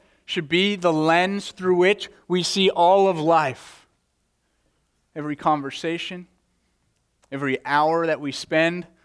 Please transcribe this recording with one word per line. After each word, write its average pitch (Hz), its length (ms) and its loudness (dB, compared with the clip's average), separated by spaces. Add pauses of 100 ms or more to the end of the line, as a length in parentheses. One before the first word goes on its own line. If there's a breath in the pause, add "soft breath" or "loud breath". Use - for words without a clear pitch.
(240 soft breath)
should 160 240 -6
be 196 280 2
the 175 160 0
lens 175 600 0
through 185 240 0
which 185 340 2 (160 soft breath)
we 180 160 -2
see 190 260 2
all 185 400 4
of 175 100 -2
life. 156 680 -2 (1300)
Every 147 200 -8
conversation, 165 880 -4 (1040)
every 135 320 -4
hour 156 420 0
that 151 140 -2
we 143 100 -8
spend 165 560 -2 (180)